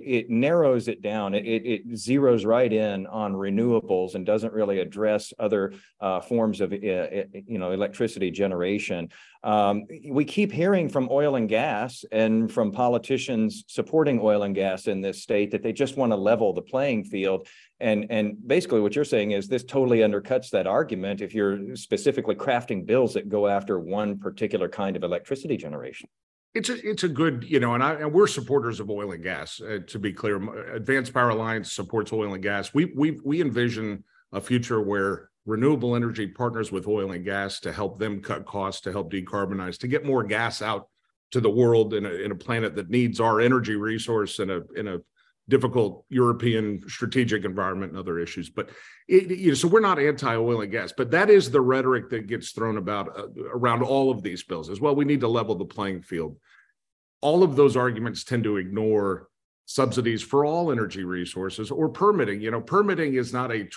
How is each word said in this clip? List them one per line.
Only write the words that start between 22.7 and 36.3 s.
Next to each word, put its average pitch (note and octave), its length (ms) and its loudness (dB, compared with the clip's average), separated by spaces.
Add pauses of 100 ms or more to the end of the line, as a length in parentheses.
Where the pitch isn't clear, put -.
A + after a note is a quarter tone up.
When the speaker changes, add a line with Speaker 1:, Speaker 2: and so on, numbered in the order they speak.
Speaker 1:
bills A2+ 280 4
that G2+ 160 -4
go G#2 180 2
after G2 320 0
one G2+ 400 -2
particular G2 480 -2
kind G2 300 -4
of F2+ 60 -8
electricity F2+ 520 -4
generation. D2 540 -10 (440)
Speaker 2:
It's A3+ 140 -4
a, A#3+ 180 -6
it's G3+ 200 -2
a - 20 2
good, C#3+ 400 0
you C#3+ 140 4
know, A#2+ 140 2
and A#2+ 60 0
I, D3 120 2
and D3+ 180 -4
we're G3+ 160 6
supporters A#2+ 540 -2
of G2+ 80 -8
oil G2+ 240 -6
and E2 100 -10
gas, E2 380 -8
uh, G#2+ 260 -6
to A2 120 -10
be G2 120 -2
clear. G#2 240 -2
M-, G2 140 -6 (240)
Advanced B2 400 -2
Power B2 160 4
Alliance A2 420 -2
supports G#2 400 -4
oil G#2 220 -2
and F#2 100 -8
gas. G2+ 300 -2
We, E3 200 2
we, D3 300 0
we D3 160 -2
envision A2 640 -2 (300)
a G2 80 -6
future B2 400 0
where G2 480 -2 (160)
renewable A#2+ 500 0
energy A#2 320 -2
partners A2+ 460 -4